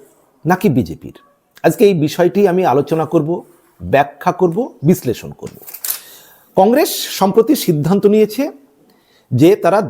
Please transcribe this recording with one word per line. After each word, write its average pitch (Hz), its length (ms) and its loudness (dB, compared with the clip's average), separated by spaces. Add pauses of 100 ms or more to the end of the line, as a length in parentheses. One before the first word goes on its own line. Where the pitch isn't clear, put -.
(440)
নাকি 185 320 0
বিজেপির? 80 400 -6 (500)
আজকে 165 240 2
এই 196 40 0 (120)
বিষয়টি 175 340 0 (120)
আমি 185 100 0 (100)
আলোচনা 156 400 -2
করব, 160 180 0 (500)
ব্যাখ্যা 139 600 -2
করব, 175 180 0 (300)
বিশ্লেষণ 110 420 -2 (100)
করব। - 160 -16 (1040)
কংগ্রেস 247 300 2 (280)
সম্প্রতি 220 360 2 (120)
সিদ্ধান্ত 165 380 0 (100)
নিয়েছে 214 280 0 (880)
যে 135 260 4
তারা 185 220 0 (120)